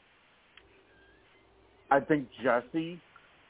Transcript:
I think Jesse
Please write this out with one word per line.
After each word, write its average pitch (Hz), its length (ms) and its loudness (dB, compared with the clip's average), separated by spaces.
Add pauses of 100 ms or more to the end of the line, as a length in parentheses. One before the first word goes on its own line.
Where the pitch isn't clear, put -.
(1900)
I 139 100 6
think 143 260 -2 (160)
Jesse 160 560 -2 (500)